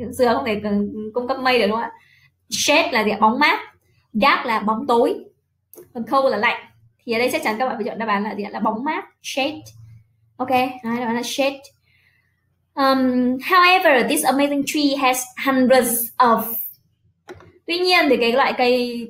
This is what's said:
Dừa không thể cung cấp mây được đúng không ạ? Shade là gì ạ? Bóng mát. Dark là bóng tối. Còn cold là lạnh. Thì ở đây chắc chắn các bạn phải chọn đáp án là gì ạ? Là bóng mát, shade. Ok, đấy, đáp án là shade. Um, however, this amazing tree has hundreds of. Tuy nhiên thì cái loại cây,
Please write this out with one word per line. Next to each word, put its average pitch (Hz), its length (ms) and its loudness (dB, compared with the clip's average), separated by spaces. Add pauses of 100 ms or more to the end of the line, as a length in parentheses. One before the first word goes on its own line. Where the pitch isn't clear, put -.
(120)
Dừa 247 220 2
không 269 120 -2
thể 208 160 -2 (520)
cung 247 140 -4
cấp 262 120 -4
mây 254 200 2
được 202 80 2
đúng 214 80 0
không 226 60 -4
ạ? - 100 -8 (580)
Shade - 420 0
là 220 120 0
gì 208 80 0
ạ? - 100 -4
Bóng 226 180 2
mát. 339 200 2 (540)
Dark 277 320 2
là 226 140 -2
bóng 220 280 -4
tối. 240 280 2 (800)
Còn 233 180 -8
cold 269 200 2
là 208 60 -2
lạnh. 220 220 -2 (460)
Thì 233 80 -4
ở 226 60 -2
đây 170 120 2
chắc 311 120 -4
chắn 214 160 -2
các 262 60 0
bạn 254 120 -4
phải 208 80 -6
chọn 226 140 -8
đáp 226 80 -6
án 202 160 0
là 208 120 -6
gì 202 80 -6
ạ? 202 60 -10
Là 220 100 -10
bóng 220 240 -2
mát, 330 220 -4 (160)
shade. 294 400 -6 (760)
Ok, 254 120 -6
đấy, 254 200 0 (140)
đáp 240 220 -4
án 226 100 -4
là 240 80 -4
shade. 277 360 -4 (1160)
Um, 254 640 2
however, 359 720 4
this 294 160 0
amazing 285 400 0
tree 285 360 0
has 254 200 0 (240)
hundreds 254 580 2 (140)
of. 226 260 4 (1200)
Tuy 339 120 -4
nhiên 359 320 2
thì 240 80 4
cái 233 140 2
loại 254 260 2
cây, 247 520 0